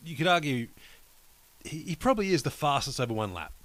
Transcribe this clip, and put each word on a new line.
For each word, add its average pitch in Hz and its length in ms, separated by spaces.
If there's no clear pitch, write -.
you 160 120
could 160 100
argue 147 420
he, 151 160
he 170 160
probably 214 360
is 156 100
the - 80
fastest 139 500
over 117 120
one 107 220
lap. 82 180